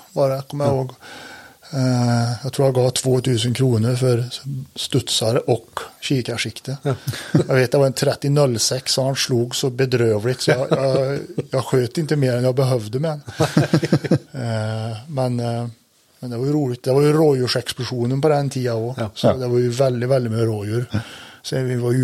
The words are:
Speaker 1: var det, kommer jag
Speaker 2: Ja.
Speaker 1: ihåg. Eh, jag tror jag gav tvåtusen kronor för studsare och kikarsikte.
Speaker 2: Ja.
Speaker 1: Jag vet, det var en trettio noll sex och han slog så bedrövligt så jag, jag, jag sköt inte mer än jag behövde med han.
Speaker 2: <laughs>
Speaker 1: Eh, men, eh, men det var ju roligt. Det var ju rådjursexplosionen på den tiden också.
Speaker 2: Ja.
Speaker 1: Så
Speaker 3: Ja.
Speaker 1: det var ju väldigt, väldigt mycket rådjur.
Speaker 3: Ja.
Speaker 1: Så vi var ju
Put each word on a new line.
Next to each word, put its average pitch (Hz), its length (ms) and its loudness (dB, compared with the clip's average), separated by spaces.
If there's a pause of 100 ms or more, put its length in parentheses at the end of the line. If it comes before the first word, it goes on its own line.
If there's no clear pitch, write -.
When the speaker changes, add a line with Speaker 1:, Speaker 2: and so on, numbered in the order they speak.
(120)
Speaker 1:
var 139 180 2
det, 135 180 -4
kommer 143 160 -4
jag 139 100 4
Speaker 2:
Ja. 135 40 0
Speaker 1:
ihåg. 131 120 -4 (800)
Eh, 120 600 2 (100)
jag 131 100 -6
tror 139 160 2
jag 131 60 0
gav 127 160 4
tvåtusen 123 640 0
kronor 123 420 2
för 123 280 2 (520)
studsare - 640 0
och - 420 -2 (200)
kikarsikte. 123 840 -4
Speaker 2:
Ja. 139 120 0 (540)
Speaker 1:
Jag 139 60 2
vet, 127 180 2
det 147 60 4
var 139 80 6
en 131 60 0
trettio 139 380 0
noll 143 280 4
sex - 400 -2
och 131 60 0
han 135 120 0
slog 123 400 0
så 139 140 0
bedrövligt 120 720 0
så - 100 0
jag, 131 200 2
jag, 135 480 2 (320)
jag 135 140 0
sköt 123 340 0
inte 151 180 0
mer 135 200 2
än 120 80 0
jag 127 100 2
behövde 127 440 0
med 160 120 -2
han. 147 420 -2
Speaker 2:
<laughs> - 680 2 (140)
Speaker 1:
Eh, 110 640 -4 (120)
men, 127 320 -2
eh, 120 260 -4 (540)
men 127 100 -10
det 120 60 -8
var 123 100 -2
ju 143 60 0
roligt. 135 300 -2
Det 131 100 0
var 139 100 6
ju 147 100 4
rådjursexplosionen 127 1080 0
på 156 80 2
den 143 220 2
tiden 123 260 -2 (140)
också. 127 100 -10
Speaker 2:
Ja. 107 140 -4
Speaker 1:
Så - 120 -2
Speaker 3:
Ja. 110 80 6
Speaker 1:
det 127 140 -4
var 123 100 2
ju 123 100 2
väldigt, 123 420 0
väldigt 123 220 2
mycket 113 140 0
rådjur. 110 460 -2
Speaker 3:
Ja. 107 60 -2 (440)
Speaker 1:
Så - 140 -6
vi 127 200 -2
var 120 160 0
ju 127 120 2